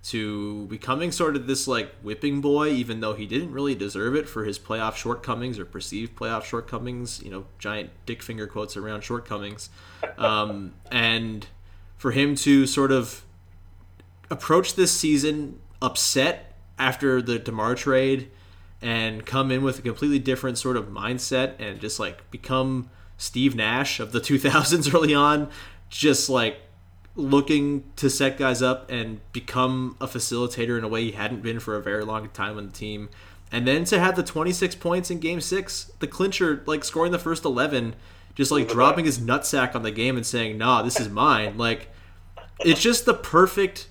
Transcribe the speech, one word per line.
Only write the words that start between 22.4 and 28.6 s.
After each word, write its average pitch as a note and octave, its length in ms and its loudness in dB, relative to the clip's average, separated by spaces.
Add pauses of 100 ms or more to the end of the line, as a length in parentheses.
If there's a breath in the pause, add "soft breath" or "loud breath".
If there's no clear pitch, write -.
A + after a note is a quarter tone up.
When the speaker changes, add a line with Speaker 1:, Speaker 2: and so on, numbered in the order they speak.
Speaker 1:
Steve B2+ 380 2
Nash A#2 440 0
of A2 140 -6
the A#2 80 0
two C3+ 180 2
thousands C#3+ 560 4
<laughs> - 0 -
early D#3 200 6
on, D3 340 4 (400 loud breath)
just, C#3 400 2
like, A#2+ 300 2 (560)
looking C#3+ 680 2 (140)
to C#3 140 2
set C3+ 260 2
guys B2+ 240 2